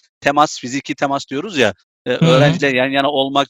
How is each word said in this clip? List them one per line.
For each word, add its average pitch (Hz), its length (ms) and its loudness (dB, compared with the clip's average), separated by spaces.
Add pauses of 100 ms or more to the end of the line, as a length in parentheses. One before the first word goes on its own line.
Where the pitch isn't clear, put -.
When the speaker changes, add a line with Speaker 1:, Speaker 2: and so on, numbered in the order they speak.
(200)
Speaker 1:
temas, 147 400 0
fiziki 131 340 -8
temas 139 360 -4
diyoruz 160 280 -6
ya, 107 160 2 (320)
e, 127 40 -2
Speaker 2:
Hı 127 60 -2
hı. - 80 0
Speaker 1:
öğrenciyle 139 520 4
yan 127 120 0
yana 139 220 -2
olmak, 139 400 -2